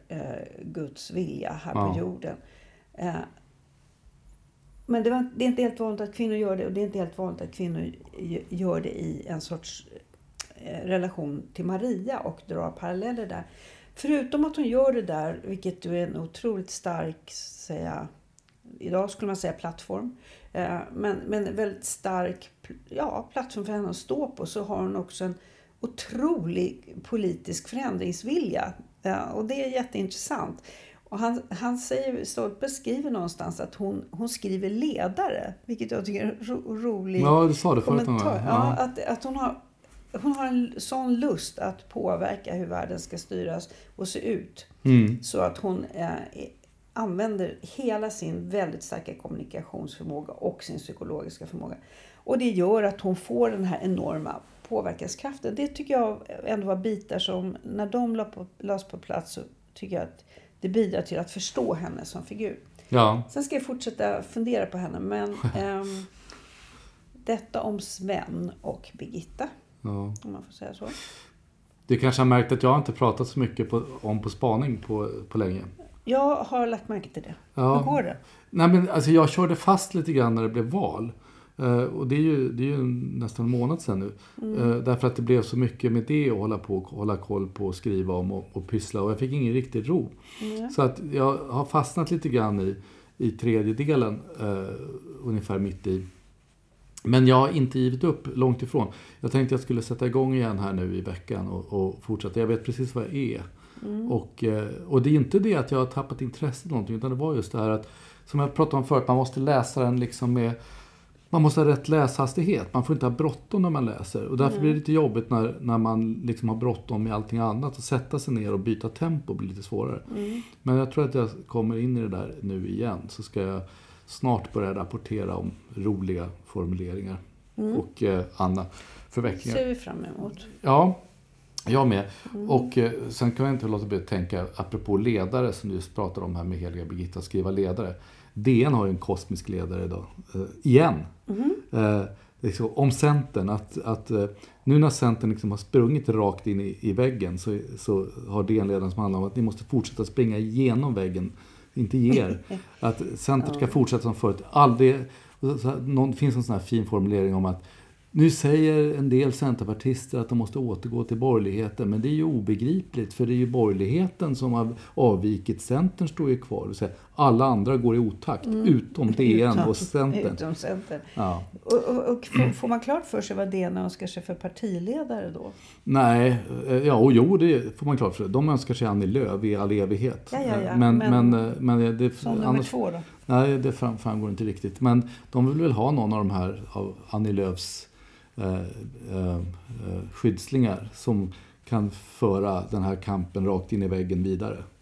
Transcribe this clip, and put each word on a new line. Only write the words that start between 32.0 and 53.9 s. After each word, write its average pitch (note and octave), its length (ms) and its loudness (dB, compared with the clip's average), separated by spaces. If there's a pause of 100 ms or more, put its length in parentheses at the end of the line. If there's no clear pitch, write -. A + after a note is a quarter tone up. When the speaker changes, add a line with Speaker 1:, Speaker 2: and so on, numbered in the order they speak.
Speaker 1:
Stolpe A3+ 440 -6
skriver C4+ 420 -4
någonstans E3+ 500 -6
att F3+ 140 -10
hon, G3 360 -6
hon A3 180 -6
skriver F#3+ 420 -4
ledare, A3+ 840 -2 (100)
vilket A3+ 260 -6
jag G#3+ 140 -4
tycker G3+ 220 -4
är A3 40 -2
en A3 60 -6 (100)
ro-, A3+ 360 -6
rolig F#3+ 400 -2
Speaker 2:
Ja, D3+ 260 8
du D3+ 60 2
sa E3 200 2
det A#2+ 80 4
förut - 140 2
någon - 100 2
Speaker 1:
kommentar. A2 320 0
Speaker 2:
gång. A2 100 -4
Speaker 1:
Ja, B2 300 4
Speaker 2:
Ja. B3+ 60 0
Speaker 1:
att, B3+ 200 -6
att A#3 200 -4
hon C4+ 120 -6
har, C4 240 -4 (600)
hon C#4+ 100 2
har C4+ 140 -2
en B3 300 0
sån B3+ 380 -2
lust A#3+ 440 -2
att - 300 -6
påverka G3 640 -4
hur F3+ 120 -4
världen F3 320 -6
ska E3+ 200 -12
styras E3+ 500 -8 (280)
och F#3 120 -8
se - 100 -8 (140)
ut. - 340 -10 (160)
Speaker 2:
Mm. B2 400 6
Speaker 1:
Så - 180 -4
att F2 180 0
hon, F#3 260 -4
eh, E3+ 240 -6 (840)
använder G3+ 640 -4 (180)
hela G#3+ 340 -2
sin F3 380 -8
väldigt F#3 340 -4
starka - 320 -12
kommunikationsförmåga - 1160 -12
och - 320 -6
sin - 140 -12
psykologiska - 680 -10
förmåga. E3+ 300 -12 (380)
Och - 240 -2
det B3 120 0
gör G3 320 4
att G3+ 180 -2
hon F#3 160 0
får A#3+ 340 0
den G3 140 -2
här F#3 180 -2
enorma F3+ 540 -4 (320)